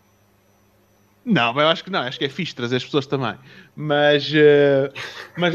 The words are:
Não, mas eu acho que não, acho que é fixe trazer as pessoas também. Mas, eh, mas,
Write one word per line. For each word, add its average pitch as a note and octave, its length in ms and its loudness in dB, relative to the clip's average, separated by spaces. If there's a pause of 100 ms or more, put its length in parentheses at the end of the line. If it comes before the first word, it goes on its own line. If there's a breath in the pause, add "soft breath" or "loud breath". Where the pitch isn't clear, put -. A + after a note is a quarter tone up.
(1300)
Não, B2 280 0
mas D3 100 0
eu D#3 60 4
acho - 140 -2
que F#3 60 -18
não, F#3+ 120 -4
acho B2+ 160 -8
que D#3+ 80 -8
é C3+ 40 -4
fixe - 260 -10
trazer B2 220 -4
as B2 80 -6
pessoas C#3 200 -4
também. C3 280 -4 (420 soft breath)
Mas, D3 580 0
eh, C#3+ 560 4 (460 loud breath)
mas, E3+ 200 0